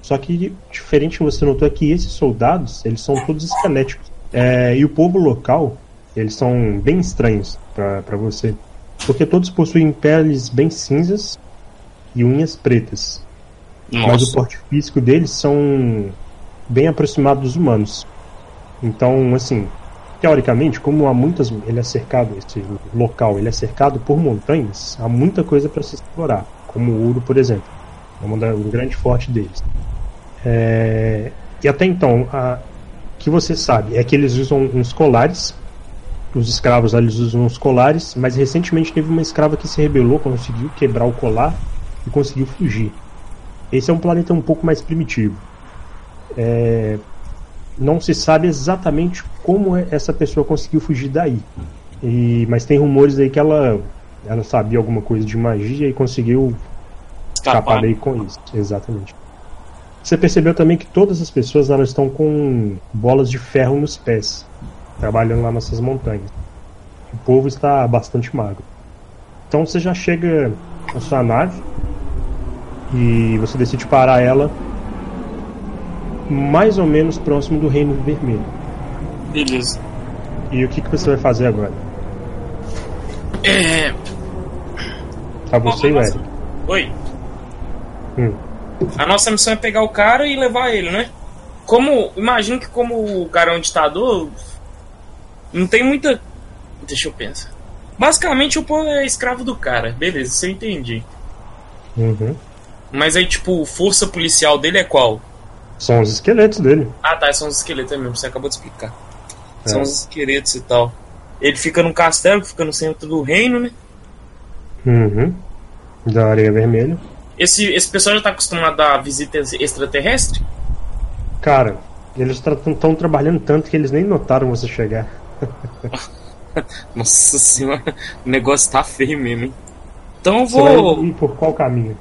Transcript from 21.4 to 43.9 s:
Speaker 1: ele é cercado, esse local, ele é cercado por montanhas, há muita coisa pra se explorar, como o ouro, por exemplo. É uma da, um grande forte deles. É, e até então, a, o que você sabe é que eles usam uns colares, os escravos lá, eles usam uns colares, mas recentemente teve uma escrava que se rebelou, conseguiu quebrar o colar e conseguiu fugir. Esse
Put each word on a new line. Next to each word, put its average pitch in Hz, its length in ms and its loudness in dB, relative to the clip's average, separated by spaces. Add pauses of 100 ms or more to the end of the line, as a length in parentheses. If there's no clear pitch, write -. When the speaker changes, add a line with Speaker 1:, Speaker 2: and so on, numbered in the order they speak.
Speaker 1:
ele 117 140 -2
é - 20 -2
cercado, 120 540 -2
esse 101 260 -10 (320)
local, 117 440 2
ele 107 100 0
é 113 40 -2
cercado 135 480 0
por 147 180 0
montanhas, 127 840 -2
há 117 80 -2
muita 131 360 2
coisa 147 240 2
pra 143 140 -4
se - 120 -10
explorar, 131 500 -4 (240)
como 120 240 0
o 110 140 0
ouro, 123 140 2
por 123 160 0
exemplo. 123 280 2 (580)
É - 40 -12
uma 110 100 -4
da, 113 180 0
um 104 140 -2
grande 123 280 -2
forte 123 340 0
deles. 107 320 -4 (840)
É, 113 840 2 (320)
e 143 60 4
até 143 160 2
então, 135 480 4
a, 127 260 -2 (560)
o - 40 -16
que - 120 -2
você 165 260 2
sabe 110 400 0
é 120 80 4
que 123 100 2
eles 143 200 4
usam 131 280 2 (120)
uns 123 180 0
colares, 147 600 4 (800)
os 117 140 0
escravos 117 440 4
lá, 117 60 4
eles 113 180 4
usam 120 260 0
uns 120 140 0
colares, 139 580 2
mas 127 220 -2
recentemente 160 560 0
teve 156 160 -2
uma 165 140 2
escrava 151 340 2
que - 120 -8
se - 120 -2
rebelou, 143 380 4
conseguiu 123 580 -4
quebrar 120 300 2
o 123 60 2
colar 120 420 0 (520)
e - 40 -6
conseguiu 131 360 0
fugir. 110 460 -2 (800)
Esse 127 180 2